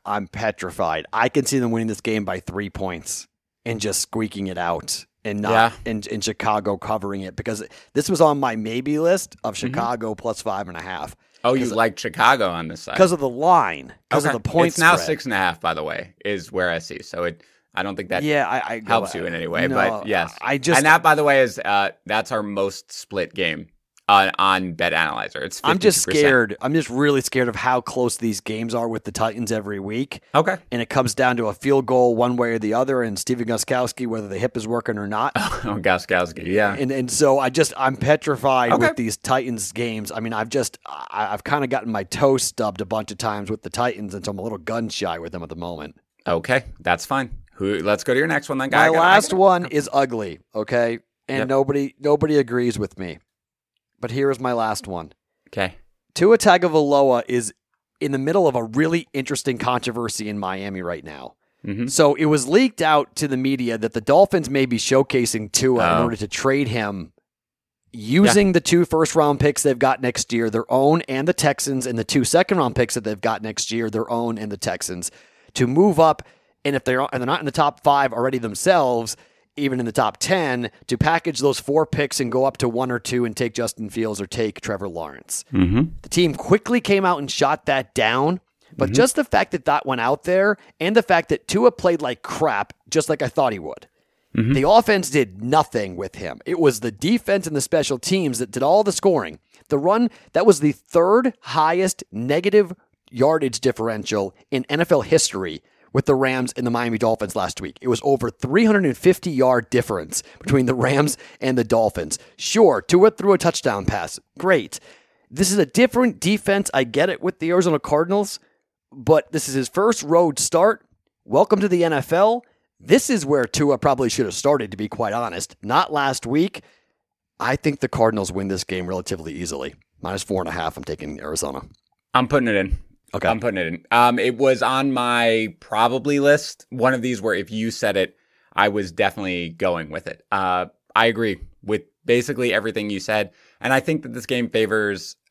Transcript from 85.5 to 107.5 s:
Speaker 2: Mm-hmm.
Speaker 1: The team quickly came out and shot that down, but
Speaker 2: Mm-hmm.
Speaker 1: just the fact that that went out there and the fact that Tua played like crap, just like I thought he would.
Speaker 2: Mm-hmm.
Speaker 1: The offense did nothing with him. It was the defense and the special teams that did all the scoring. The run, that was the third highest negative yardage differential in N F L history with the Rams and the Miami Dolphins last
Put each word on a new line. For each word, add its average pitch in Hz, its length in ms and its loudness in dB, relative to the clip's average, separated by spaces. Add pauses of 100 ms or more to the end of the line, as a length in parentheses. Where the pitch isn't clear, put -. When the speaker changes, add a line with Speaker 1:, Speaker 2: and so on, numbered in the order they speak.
Speaker 2:
Mm-hmm. 104 300 4 (200)
Speaker 1:
The - 60 -20
team 165 260 2
quickly 226 460 0
came 196 240 2
out 180 140 2
and 139 120 -8
shot 143 360 0
that 135 280 -2
down, 131 460 2 (360)
but 139 100 0
Speaker 2:
Mm-hmm. 98 80 -2
Speaker 1:
just 247 220 4
the 294 80 2
fact - 280 0
that 156 140 -6
that 143 200 0
went 127 140 -2
out 127 240 0
there 196 320 2 (240)
and 185 160 0
the 226 60 6
fact 170 260 2
that - 180 -2
Tua 226 240 4
played 170 320 0
like 127 200 -6
crap, 110 500 -2 (180)
just 156 180 0
like 151 140 -2
I 135 60 -2
thought 131 240 0
he 101 80 -6
would. 76 260 -12 (500)
Speaker 2:
Mm-hmm. 117 180 2
Speaker 1:
The 139 140 2
offense 208 420 4
did 110 340 0
nothing 120 500 0
with 92 220 -10
him. 78 280 -12
It 175 140 -4
was 135 220 2
the 117 100 -4
defense 190 560 -2
and 156 80 -6
the 143 60 -2
special 139 400 -2
teams 151 400 -2
that 123 100 -6
did 131 140 -2
all 180 180 4
the 208 80 0
scoring. 127 480 0 (300)
The 147 100 0
run, 208 320 2 (220)
that 180 120 2
was 196 140 8
the 147 140 2
third 214 720 2
highest 165 680 0
negative 170 640 0 (400)
yardage 135 480 2
differential 107 760 -2 (160)
in 131 180 -2
N 151 120 0
F 170 100 0
L 147 120 6
history 95 600 0 (300)
with 135 140 0
the 143 100 6
Rams 131 400 0
and 123 100 -4
the 120 60 0
Miami 120 260 -2
Dolphins 110 380 0
last 92 240 -4